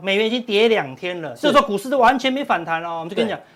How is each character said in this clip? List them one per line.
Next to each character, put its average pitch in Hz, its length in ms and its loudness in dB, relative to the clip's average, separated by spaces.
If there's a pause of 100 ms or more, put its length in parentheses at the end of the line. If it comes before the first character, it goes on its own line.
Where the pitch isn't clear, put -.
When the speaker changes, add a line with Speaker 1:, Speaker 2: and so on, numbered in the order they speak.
Speaker 1:
美 190 140 0
元 220 100 2
已 220 40 -2
经 240 120 -2
跌 220 240 2
两 175 300 0
天 180 260 -8
了， 127 140 -10
Speaker 2:
是。 - 60 -20
Speaker 1:
这 294 100 2
时 - 40 6
候 277 80 6
股 202 140 -2
市 254 100 -12
都 277 100 0
完 254 200 6
全 262 140 0
没 277 100 -4
反 175 220 -2
弹 165 180 -4
了， 170 160 -8
我 - 60 -8
们 170 40 -10
就 196 60 -10
跟 226 100 0
你 214 40 -2
讲， 190 100 -6
Speaker 2:
对。 - 60 -20 (120)